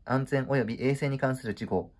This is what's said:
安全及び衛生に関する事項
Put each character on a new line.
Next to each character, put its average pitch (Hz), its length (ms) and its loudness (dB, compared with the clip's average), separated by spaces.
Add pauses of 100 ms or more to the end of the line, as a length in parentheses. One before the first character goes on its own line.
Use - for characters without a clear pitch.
安 131 200 0
全 135 220 2
及 131 180 2
び 117 180 -4
衛 139 120 4
生 139 140 -2
に 135 100 -2
関 131 160 2
す 127 100 -8
る 104 80 -2
事 101 140 -6
項 92 320 0